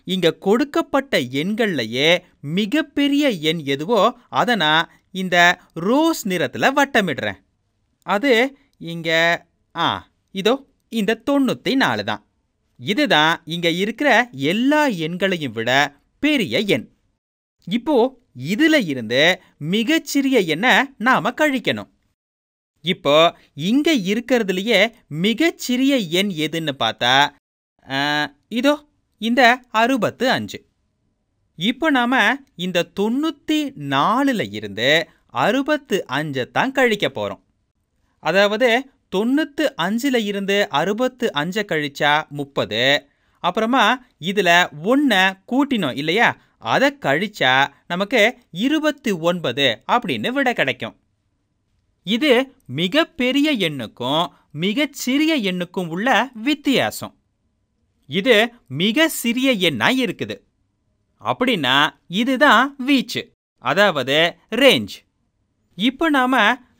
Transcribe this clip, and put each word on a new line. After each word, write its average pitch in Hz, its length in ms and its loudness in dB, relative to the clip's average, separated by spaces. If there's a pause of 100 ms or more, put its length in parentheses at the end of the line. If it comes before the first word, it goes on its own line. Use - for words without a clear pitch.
இங்க 175 300 0
கொடுக்கப்பட்ட 277 840 0
எண்கள்லயே 151 1040 0 (180)
மிகப்பெரிய 285 880 0
எண் 160 360 -2
எதுவோ 185 520 0 (120)
அதை 185 260 0
நான் 160 360 0 (200)
இந்த 180 500 2 (120)
ரோஸ் 277 540 0
நிறத்துல 165 480 0
வட்டமிடுறேன். 185 640 -2 (640)
அது 214 540 0 (200)
இங்க, 165 680 -2 (300)
ஆ, 127 320 -2 (240)
இதோ 214 340 -2 (240)
இந்த 226 320 -2 (100)
தொண்ணூத்தி 254 440 0
நாலு 127 280 0
தான். 104 240 -8 (500)
இதுதான் 156 680 0
இங்க 170 240 -4
இருக்கிற 226 640 0
எல்லா 247 560 0
எண்களையும் 170 640 -4
விட 123 440 0 (240)
பெரிய 202 400 0
எண். 175 320 -2 (760)
இப்போ 247 560 -2 (180)
இதுல 226 460 0
இருந்து 135 560 0 (160)
மிகச்சிறிய 262 840 0
எண்ணை 190 460 2 (120)
நாம 214 320 0
கழிக்கணும். 214 600 -2 (920)
இப்போ 160 560 2 (160)
இங்க 269 420 0
இருக்கிறதுலயே 208 960 0 (140)
மிகச்சிறிய 247 880 0
எண் 190 320 0
எதுன்னு 156 400 -4 (100)
பார்த்தா, 120 500 2 (640)
ஆ, 147 420 -4 (140)
இதோ 277 400 -2 (300)
இந்த 240 520 2
அறுபத்து 233 600 0
அஞ்சு. 131 360 -4 (920)
இப்போ 254 340 -2
நாம 247 460 2 (200)
இந்த 175 440 -4
தொண்ணூத்தி 294 800 -2
நாலுல 156 760 0
இருந்து 110 560 -2 (180)
அறுபத்து 254 800 -2
அஞ்சை 135 460 -6
தான் 208 200 0
கழிக்க 233 360 0
போறோம். 101 340 -6 (800)
அதாவது 214 680 2 (260)
தொண்ணூத்து 285 640 0
அஞ்சுல 233 380 -2
இருந்து 202 540 -2
அறுபத்து 214 640 -2
அஞ்சை 180 300 -4
கழிச்சா 151 640 0
முப்பது, 135 800 -2 (300)
அப்புறமா 226 640 0 (160)
இதுல 180 500 2 (140)
ஒண்ணை 202 540 2 (100)
கூட்டினோம் 233 500 -2
இல்லையா, 160 440 0 (160)
அதை 202 420 0
கழிச்சா 139 680 0 (200)
நமக்கு 202 520 0 (120)
இருபத்தி 294 600 -2
ஒன்பது 156 760 -2
அப்படின்னு 190 440 -2
விடை 262 220 -2
கிடைக்கும். 131 460 -6 (1040)
இது 240 520 0 (120)
மிகப்பெரிய 262 840 0
எண்ணுக்கும் 151 840 -4 (180)
மிகச்சிறிய 277 840 -2
எண்ணுக்கும் 180 540 -4
உள்ள 220 440 0
வித்தியாசம். 220 840 -2 (920)
இது 208 460 2 (140)
மிக 214 420 0
சிறிய 233 640 0
எண்ணா 120 160 0
இருக்குது. 190 520 -2 (840)
அப்படின்னா 147 680 2 (180)
இதுதான் 247 720 2
வீச்சு, 247 540 -2 (260)
அதாவது 156 800 0 (140)
ரேஞ்ச். 220 560 2 (680)
இப்ப 269 340 -2
நாம 254 440 2 (260)